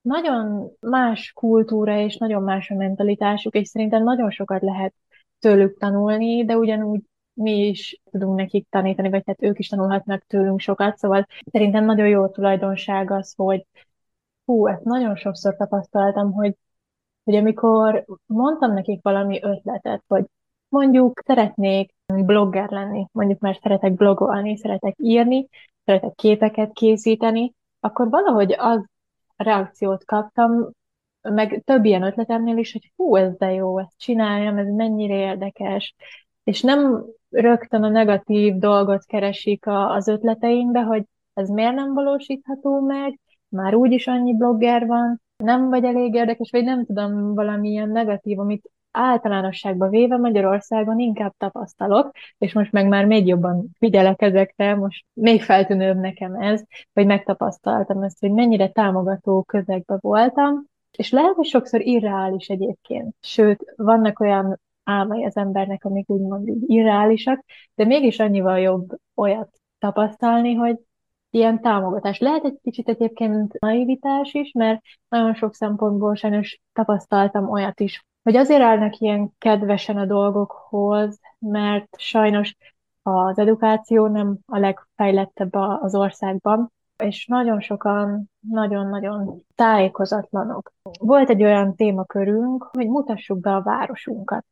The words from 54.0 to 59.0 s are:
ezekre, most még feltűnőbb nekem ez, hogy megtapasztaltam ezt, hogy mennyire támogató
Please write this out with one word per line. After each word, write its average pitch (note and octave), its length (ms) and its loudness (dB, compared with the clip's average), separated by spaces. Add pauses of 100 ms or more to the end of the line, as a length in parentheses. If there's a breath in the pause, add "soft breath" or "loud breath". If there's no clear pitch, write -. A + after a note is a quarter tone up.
ezekre, G3+ 540 2
most G3 380 -6
még A3+ 300 4
feltűnőbb F#3+ 540 2
nekem F#3 380 -6
ez, G#3 280 -2 (300 loud breath)
hogy G3+ 120 4
megtapasztaltam G3 1000 -2
ezt, G3 160 -8
hogy G3+ 120 0
mennyire G#3+ 380 2
támogató F#3+ 760 0